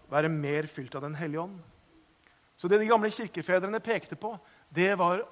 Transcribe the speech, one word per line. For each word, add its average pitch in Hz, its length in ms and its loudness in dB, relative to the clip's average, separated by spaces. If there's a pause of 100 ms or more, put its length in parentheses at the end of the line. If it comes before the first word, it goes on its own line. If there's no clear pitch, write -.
(120)
være 151 220 2
mer 147 360 -2
fylt 131 280 -12
av 139 80 -8
Den 151 120 -8
Hellige 160 280 -6
Ånd. 190 140 -14 (960)
Så 175 120 -4
det 202 120 8
de 220 80 0
gamle 214 200 6
kirkefedrene 190 720 -2
pekte 208 380 -4
på, 220 160 -8 (340)
det 180 300 2
var 180 320 2